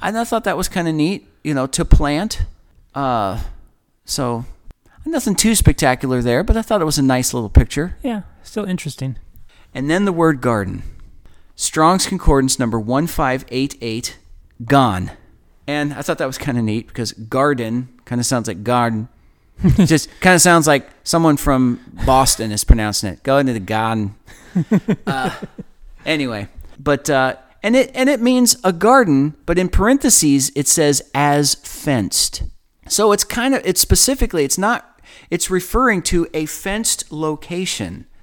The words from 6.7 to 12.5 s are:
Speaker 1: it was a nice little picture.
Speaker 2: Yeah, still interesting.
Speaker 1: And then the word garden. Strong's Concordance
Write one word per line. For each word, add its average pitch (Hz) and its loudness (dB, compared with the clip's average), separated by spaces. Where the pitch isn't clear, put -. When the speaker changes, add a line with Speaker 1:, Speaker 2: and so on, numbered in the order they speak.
Speaker 1:
it - 0
was 151 -2
a 143 2
nice 131 2
little 117 -4
picture. 139 2
Speaker 2:
Yeah, 226 -6
still 208 -8
interesting. 143 -6
Speaker 1:
And 135 -6
then 180 2
the 196 0
word 160 2
garden. 98 -2
Strong's 170 2
Concordance 139 2